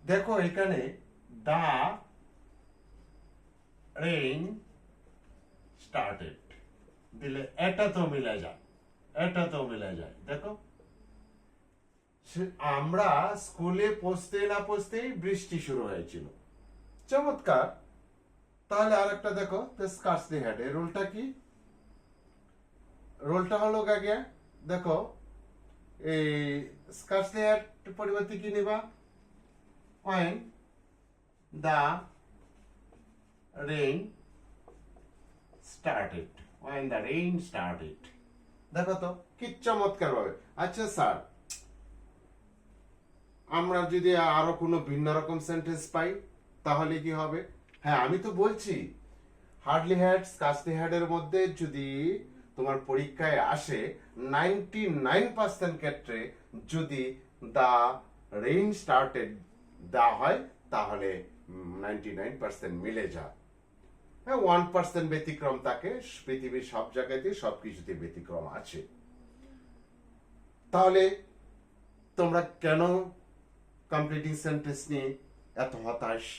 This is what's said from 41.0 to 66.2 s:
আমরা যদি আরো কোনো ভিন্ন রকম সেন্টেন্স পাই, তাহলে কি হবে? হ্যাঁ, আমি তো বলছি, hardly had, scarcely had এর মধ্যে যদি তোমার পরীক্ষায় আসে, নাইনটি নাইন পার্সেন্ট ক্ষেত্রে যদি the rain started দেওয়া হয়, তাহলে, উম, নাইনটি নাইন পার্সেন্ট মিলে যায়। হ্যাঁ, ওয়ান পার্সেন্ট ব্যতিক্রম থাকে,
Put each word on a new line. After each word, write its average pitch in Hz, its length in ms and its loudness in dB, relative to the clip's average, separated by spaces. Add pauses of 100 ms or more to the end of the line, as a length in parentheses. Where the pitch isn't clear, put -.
আমরা 180 220 4 (140)
যদি 180 220 6
আরো 160 360 4 (100)
কোনো 165 140 4 (140)
ভিন্ন 147 160 0 (120)
রকম 160 200 -2 (100)
সেন্টেন্স 165 360 -2 (100)
পাই, 170 140 2 (580)
তাহলে 151 280 2 (100)
কি 160 160 -2
হবে? 156 200 -2 (440)
হ্যাঁ, 147 220 4
আমি 180 120 2
তো 208 120 -4 (120)
বলছি, 214 320 2 (920)
hardly 160 380 4
had, 185 160 6 (120)
scarcely 147 480 0
had 165 180 0
এর 170 160 2
মধ্যে 160 260 0 (220)
যদি 139 260 -4 (680)
তোমার 135 200 0 (100)
পরীক্ষায় 147 540 2 (140)
আসে, 139 260 -4 (360)
নাইনটি 180 680 0 (260)
নাইন 202 180 6 (120)
পার্সেন্ট 175 380 0
ক্ষেত্রে 131 560 -6 (400)
যদি 143 300 -2 (540)
the 127 160 6 (720)
rain 185 240 4 (140)
started 127 480 2 (600)
দেওয়া 120 280 8
হয়, 247 180 4 (320)
তাহলে, 98 540 -2 (240)
উম, 90 360 -12
নাইনটি 104 260 -6 (100)
নাইন 127 200 -6
পার্সেন্ট 101 340 -6 (100)
মিলে 110 320 -4
যায়। 76 180 -10 (920)
হ্যাঁ, 254 200 2
ওয়ান 180 180 8 (100)
পার্সেন্ট 170 400 2
ব্যতিক্রম 147 440 -2 (120)
থাকে, 139 220 -4 (360)